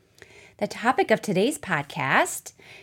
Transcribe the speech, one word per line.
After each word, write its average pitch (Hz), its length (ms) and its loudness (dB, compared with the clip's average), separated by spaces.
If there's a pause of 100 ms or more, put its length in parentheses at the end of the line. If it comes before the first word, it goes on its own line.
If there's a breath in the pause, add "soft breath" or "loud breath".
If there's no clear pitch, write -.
(560 loud breath)
The 208 100 -4
topic 254 440 0
of 220 100 4
today's 214 380 0
podcast 160 960 -2 (280 loud breath)